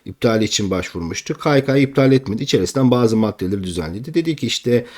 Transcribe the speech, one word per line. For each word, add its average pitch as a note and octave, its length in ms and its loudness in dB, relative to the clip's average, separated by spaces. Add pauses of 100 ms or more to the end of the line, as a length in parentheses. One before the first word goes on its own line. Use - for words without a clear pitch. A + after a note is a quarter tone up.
iptali A2 400 0
için G2+ 260 -2
başvurmuştu. F2+ 640 -6
K - 160 -2
H C#3 140 4
K'yı C#3 180 2
iptal C3+ 300 4
etmedi. C3 300 0
İçerisinden C3 480 2
bazı A#2+ 260 4
maddeleri G2 480 -2
düzenledi. F2+ 500 -8
Dedi E3 220 -2
ki B2+ 100 -6
işte A#2+ 400 0 (120)